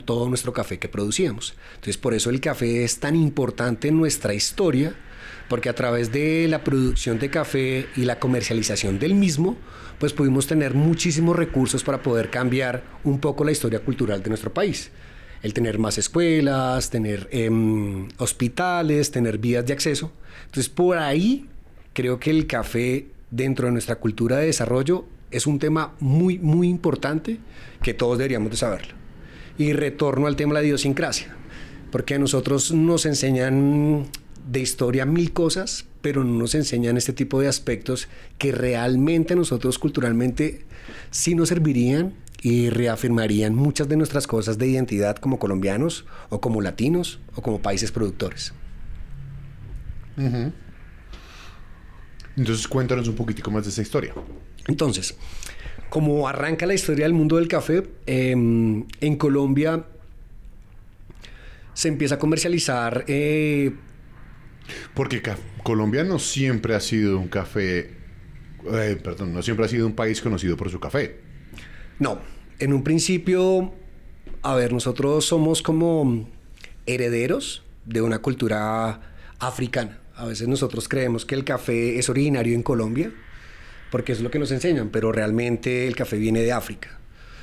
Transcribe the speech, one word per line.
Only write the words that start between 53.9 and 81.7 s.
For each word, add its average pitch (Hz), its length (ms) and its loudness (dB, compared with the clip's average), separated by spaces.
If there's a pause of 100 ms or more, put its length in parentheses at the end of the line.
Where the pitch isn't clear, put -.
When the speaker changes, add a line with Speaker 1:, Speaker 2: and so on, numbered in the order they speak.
Speaker 1:
Entonces, 120 500 -2 (760)
como 147 380 2
arranca 156 380 -2
la 196 80 2
historia 151 300 2
del 160 80 4
mundo 160 240 4
del 165 120 4
café, 160 340 2 (240)
em, 117 800 4 (160)
en 151 160 2
Colombia 143 680 2 (1900)
se - 140 -2
empieza 143 280 0
a - 20 -6
comercializar, 147 880 0
eh, 147 640 2 (1200)
Speaker 2:
Porque 127 280 -2
ca-, 101 160 -4 (240)
Colombia 110 420 2
no 185 140 0
siempre 120 560 0
ha 104 60 2
sido 104 380 2
un 92 100 -2
café, 90 640 -2 (800)
eh, 107 300 0
perdón, 90 320 -6
no 87 80 -2
siempre 110 240 0
ha - 20 -4
sido 117 180 2
un 107 80 -2
país 110 260 -2
conocido 92 360 0
por 85 140 -6
su 87 100 -8
café. - 400 -4 (800)
Speaker 1:
No, 120 220 -2 (380)
en 135 140 2
un 135 120 2
principio, 185 880 2 (680)
a 135 120 0
ver, 123 180 2
nosotros 139 540 0
somos 160 360 2
como 156 640 2 (580)
herederos 123 760 0 (220)
de 113 180 -2
una 113 180 2
cultura 110 800 0 (400)
africana. 123 580 -4 (160)
A 117 120 -10
veces 113 200 -4
nosotros 127 420 0
creemos 123 360 0
que - 100 -4
el 135 100 0
café 120 540 0